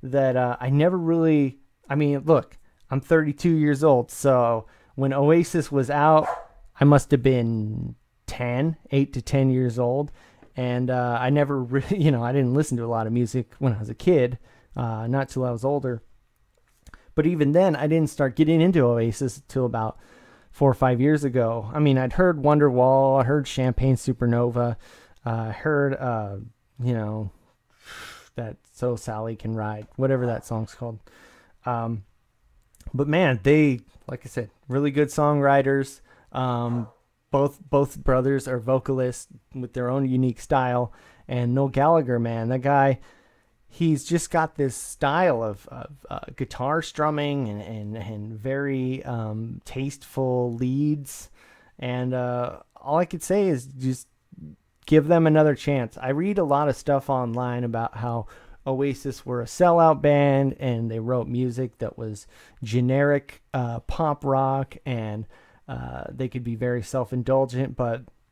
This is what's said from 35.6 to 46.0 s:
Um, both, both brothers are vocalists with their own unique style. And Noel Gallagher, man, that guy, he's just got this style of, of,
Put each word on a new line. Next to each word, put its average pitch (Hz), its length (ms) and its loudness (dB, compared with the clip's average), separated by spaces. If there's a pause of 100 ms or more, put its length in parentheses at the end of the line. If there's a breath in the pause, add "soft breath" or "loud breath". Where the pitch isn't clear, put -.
Um, 120 560 -2 (420)
both, 139 300 0 (100)
both 143 260 0
brothers 135 520 0
are 127 100 -4
vocalists 127 720 -4 (260)
with 123 200 -10
their 123 140 -4
own 135 200 0
unique 127 320 0
style. 123 520 0 (360 soft breath)
And 123 260 -2
Noel 139 140 2
Gallagher, 135 500 2
man, 117 300 -4
that 127 140 -2
guy, 139 360 4 (720 soft breath)
he's 160 360 0
just - 260 -2
got 160 260 -2
this 135 180 -2
style 147 680 -2
of, 104 260 -8
of, - 220 -16 (200)